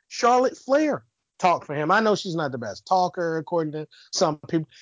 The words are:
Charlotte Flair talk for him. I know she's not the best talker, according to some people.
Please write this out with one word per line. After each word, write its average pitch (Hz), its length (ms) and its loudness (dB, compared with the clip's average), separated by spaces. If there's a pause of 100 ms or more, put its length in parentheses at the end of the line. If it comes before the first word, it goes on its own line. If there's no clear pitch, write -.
Charlotte 247 500 2
Flair 277 460 0 (340)
talk 170 280 2
for 143 100 -8
him. 151 160 0
I 202 80 4
know 214 160 2
she's 170 200 -6
not 156 180 -4
the 135 40 -8
best 101 300 -12
talker, 175 500 0
according 160 360 -4
to 151 140 -8 (260)
some 156 240 0 (100)
people. 165 200 -2 (140)